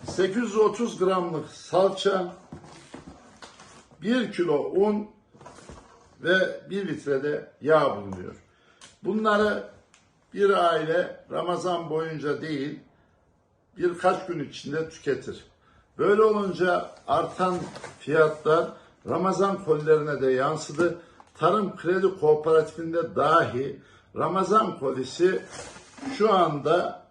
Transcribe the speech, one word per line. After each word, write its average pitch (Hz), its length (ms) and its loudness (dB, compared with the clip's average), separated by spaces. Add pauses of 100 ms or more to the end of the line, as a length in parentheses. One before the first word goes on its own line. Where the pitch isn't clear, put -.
Sekiz 190 280 -2
yüz 220 220 -2
otuz 220 420 2
gramlık 180 500 0
salça. 190 840 0 (1700)
Bir 220 300 0
kilo 151 380 0
un 208 400 2 (1080)
ve 180 500 0
bir 190 180 -6
litre 139 360 -4
de - 280 -6 (100)
yağ 139 360 2
bulunuyor. 95 380 -12 (680)
Bunları 208 680 0 (640)
bir 196 160 4
aile 170 840 2
Ramazan 175 580 -2
boyunca 151 520 -4
değil, 147 380 -6 (960)
birkaç 180 480 0
gün 147 240 -8
içinde 160 400 -8
tüketir. - 560 -6 (520)
Böyle 208 260 4
olunca 185 720 0 (120)
artan 175 500 0 (420)
fiyatlar 156 680 2 (400)
Ramazan 180 540 0
kolilerine 151 580 2
de 131 100 2
yansıdı. 151 680 0 (320)
Tarım 185 420 0
Kredi 185 440 0
Kooperatifinde 160 960 2
dahi 135 680 0 (340)
Ramazan 185 640 0
kolisi 165 640 0 (760)
şu 208 160 4
anda 160 760 0